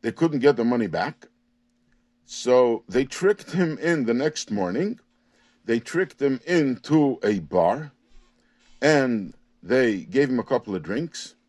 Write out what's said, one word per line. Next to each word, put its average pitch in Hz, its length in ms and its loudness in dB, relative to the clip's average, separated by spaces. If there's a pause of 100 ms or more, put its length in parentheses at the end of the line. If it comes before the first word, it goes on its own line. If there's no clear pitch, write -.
They 117 100 -4
couldn't 160 280 -2
get 139 160 4
the 117 100 -2
money 120 220 0
back, - 400 -6 (960)
so 123 640 2
they 127 160 0
tricked - 460 -2
him 165 260 0
in 156 280 0
the 117 100 0
next 147 340 -4
morning. 107 500 -4 (680)
They 117 120 0
tricked - 420 -4
him 135 240 0
into 147 800 2
a 104 160 2
bar, 92 520 0 (920)
and 131 500 2 (300)
they 107 400 2
gave 135 260 0
him 127 80 0
a 113 60 -2
couple 107 320 -4
of 82 80 -6
drinks. 117 500 -8 (160)